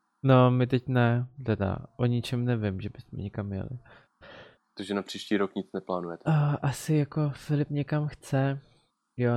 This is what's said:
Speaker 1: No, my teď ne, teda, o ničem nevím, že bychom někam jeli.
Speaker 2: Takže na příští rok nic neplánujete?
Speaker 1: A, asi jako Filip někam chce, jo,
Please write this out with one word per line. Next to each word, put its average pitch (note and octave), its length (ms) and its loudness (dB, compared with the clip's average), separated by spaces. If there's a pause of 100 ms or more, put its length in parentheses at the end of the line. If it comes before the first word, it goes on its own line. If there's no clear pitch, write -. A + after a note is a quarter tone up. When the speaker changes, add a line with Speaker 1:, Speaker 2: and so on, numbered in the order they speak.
(240)
Speaker 1:
No, B2+ 280 8
my B2+ 160 4
teď B2+ 200 0
ne, B2 400 2 (180)
teda, G2 320 0 (200)
o B2 80 0
ničem A#2+ 400 0
nevím, G#2+ 360 -2
že G2+ 80 -8
bychom - 300 -14
někam G2+ 340 -6
jeli. F#2+ 160 -6 (1040)
Speaker 2:
Takže G2+ 200 -8
na G2+ 80 0
příští - 360 -4
rok G2 180 0
nic F#2+ 180 -6
neplánujete? F2 520 -6
Speaker 1:
A, D3 300 2
asi D3 400 -2
jako D3 400 0
Filip D3 340 -2
někam D3 380 -2
chce, C#3 540 -2 (560)
jo, A#2+ 200 2